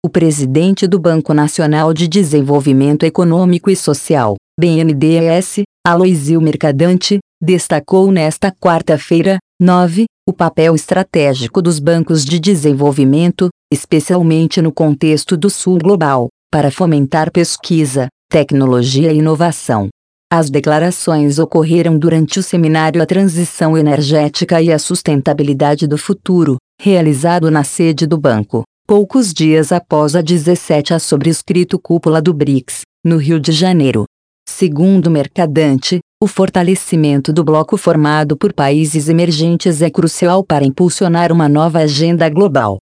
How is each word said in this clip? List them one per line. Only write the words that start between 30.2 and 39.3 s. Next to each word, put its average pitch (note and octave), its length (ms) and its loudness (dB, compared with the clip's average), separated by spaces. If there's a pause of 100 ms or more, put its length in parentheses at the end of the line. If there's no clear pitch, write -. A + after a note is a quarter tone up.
dezessete D#3+ 720 0
A E3 60 0
sobre D#3+ 300 -2
escrito F3 500 -2
Cúpula D#3+ 420 0
do E3+ 120 0
brics, C#3 480 -2 (240)
no E3 100 2
Rio D#3+ 240 0
de D#3+ 140 -2
Janeiro. D3 500 2 (420)
Segundo F3 640 0
Mercadante, D3+ 880 0 (220)
o G#3 60 0
fortalecimento F3 1040 0
do E3 100 0
bloco D#3 360 0
formado D3+ 580 0
por C#3 160 -2
países D3 560 0
emergentes E3 760 0